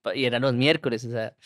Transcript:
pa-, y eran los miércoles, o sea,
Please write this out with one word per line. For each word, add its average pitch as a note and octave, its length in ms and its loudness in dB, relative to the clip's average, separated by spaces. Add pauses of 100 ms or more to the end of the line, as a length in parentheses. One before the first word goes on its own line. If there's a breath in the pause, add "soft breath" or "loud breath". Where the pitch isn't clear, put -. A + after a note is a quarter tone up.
pa-, F#2+ 120 -4
y C3 120 0
eran A#2+ 160 0
los C3+ 100 2
miércoles, B2 540 2
o A#2 40 -8
sea, A2+ 240 -6 (120)